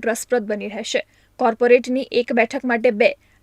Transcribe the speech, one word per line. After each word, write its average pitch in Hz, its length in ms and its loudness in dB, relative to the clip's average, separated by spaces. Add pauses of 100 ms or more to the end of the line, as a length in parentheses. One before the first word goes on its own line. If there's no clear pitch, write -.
રસપ્રદ 233 380 -2
બની 208 260 -6
રહેશે. - 380 -6 (320)
કોર્પોરેટની 240 760 2
એક 240 200 0
બેઠક 233 320 0
માટે 240 260 0
બે, 214 260 2 (260)